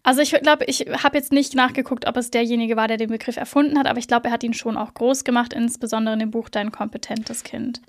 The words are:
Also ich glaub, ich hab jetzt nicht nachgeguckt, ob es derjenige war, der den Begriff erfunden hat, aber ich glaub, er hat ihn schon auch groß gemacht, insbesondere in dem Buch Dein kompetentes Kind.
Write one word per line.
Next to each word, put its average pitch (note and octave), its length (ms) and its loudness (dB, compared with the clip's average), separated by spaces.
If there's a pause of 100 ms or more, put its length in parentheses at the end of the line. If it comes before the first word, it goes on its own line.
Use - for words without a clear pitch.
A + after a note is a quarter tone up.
Also B3+ 180 4
ich D4 120 2
glaub, D4+ 340 4
ich - 140 -2
hab C#4 340 0
jetzt C#4+ 160 -2
nicht C#4 240 2
nachgeguckt, B3+ 540 0
ob - 80 0
es A#3+ 160 -2
derjenige A#3 420 2
war, A3 140 2
der A3+ 80 -2
den A3 120 -2
Begriff A3+ 280 -4
erfunden D4 420 2
hat, C#4 80 2
aber A#3+ 140 0
ich - 80 -6
glaub, A#3+ 160 2
er B3 80 -2
hat A#3 100 0
ihn A#3 100 0
schon A3+ 240 -4
auch G#3+ 180 -6
groß C4+ 280 2
gemacht, A#3+ 300 0
insbesondere A3 640 -2
in A3 40 0
dem A3 140 -2
Buch A3+ 160 -4
Dein G#3+ 240 -2
kompetentes A3+ 720 -8
Kind. - 440 -8